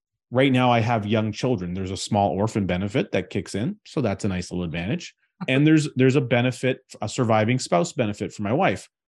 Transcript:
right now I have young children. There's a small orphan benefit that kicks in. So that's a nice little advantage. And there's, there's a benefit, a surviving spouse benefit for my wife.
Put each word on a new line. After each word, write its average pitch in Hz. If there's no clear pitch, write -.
right 135
now 127
I 117
have 113
young 110
children. 98
There's 95
a 98
small 101
orphan 101
benefit 98
that -
kicks -
in. 131
So -
that's 101
a 107
nice 92
little 90
advantage. 87
And 131
there's, 151
there's 131
a 151
benefit, 123
a 107
surviving 110
spouse 175
benefit 104
for -
my 101
wife. 139